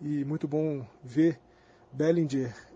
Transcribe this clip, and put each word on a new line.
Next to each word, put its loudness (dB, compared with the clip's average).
e -2
muito -4
bom -2
ver 2
Bellinger 2